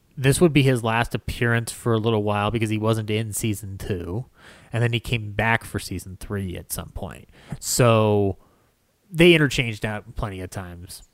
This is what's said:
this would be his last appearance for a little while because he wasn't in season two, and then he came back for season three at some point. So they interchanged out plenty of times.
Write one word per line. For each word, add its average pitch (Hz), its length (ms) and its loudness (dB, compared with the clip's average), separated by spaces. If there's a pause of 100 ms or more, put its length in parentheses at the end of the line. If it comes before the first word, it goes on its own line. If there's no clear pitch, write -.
(180)
this 135 240 2
would 170 120 6
be 143 100 6
his 127 200 2
last 117 320 0
appearance 117 560 -2
for - 220 -2
a 113 40 4
little 107 260 0
while 104 280 0
because 110 180 0
he 110 80 0
wasn't 110 320 0
in 107 240 -2
season 101 440 -4
two, 92 480 -6 (480)
and 117 100 0
then 117 100 2
he 117 60 0
came 107 320 -6
back 113 320 0
for - 160 -6
season 92 400 -10
three 98 380 -6
at - 140 -14
some - 180 -10
point. - 400 -12 (300)
So 107 760 2 (760)
they 175 220 8
interchanged 127 520 0
out 107 300 -8
plenty 95 260 -6
of 92 80 -8
times. 90 540 -14 (100)